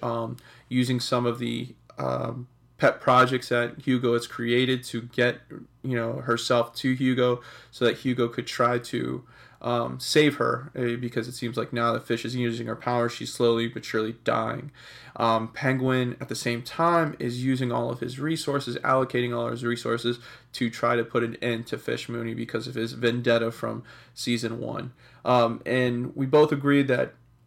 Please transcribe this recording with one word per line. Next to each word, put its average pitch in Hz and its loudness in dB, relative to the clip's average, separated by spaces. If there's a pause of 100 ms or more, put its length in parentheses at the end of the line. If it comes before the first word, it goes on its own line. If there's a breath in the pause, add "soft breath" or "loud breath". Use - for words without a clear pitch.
um, 117 -4 (320 loud breath)
using 123 2
some 120 0
of 120 0
the, 120 -6 (240)
um, 123 -4 (300)
pet - 4
projects 127 4
that 120 -2
Hugo 123 2
has 117 -2
created 123 0
to 113 -8
get, 120 0 (420)
you 127 -4
know, 117 -2
herself 120 0
to 131 0
Hugo 123 2 (280 loud breath)
so - -2
that 113 4
Hugo 123 0
could 117 -6
try 120 2
to, 120 -4 (380 loud breath)
um, 120 -2
save 151 4
her, 123 -2
eh, 120 -2
because 120 -4
it 120 -10
seems 117 -8
like - -4
now 117 2
that 117 -4
Fish 117 0
is 120 -6
using 117 -2
her 113 -6
power, 120 0
she's - -10
slowly 117 2
but 117 -8
surely 110 -2
dying. 113 -2 (460 loud breath)
Um, 113 2
Penguin, 127 0
at - -8
the - -4
same 117 -4
time, 165 2
is 123 -4
using 127 0
all 120 0
of 123 -6
his 127 -6
resources, 143 -2
allocating 123 0
all 117 -2
his 120 -6
resources 117 -2 (320 loud breath)
to 117 -2
try 120 0
to 117 2
put 117 0
an 117 -4
end 117 -2
to 110 -6
Fish 117 -6
Mooney 117 -6
because 117 -6
of 123 -10
his 117 -2
vendetta 117 2
from 113 -6 (320 loud breath)
season 117 -2
one. 117 -8 (320 soft breath)
Um, 117 4
and 123 0
we 135 -2
both 151 6
agreed 143 4
that 127 0 (320)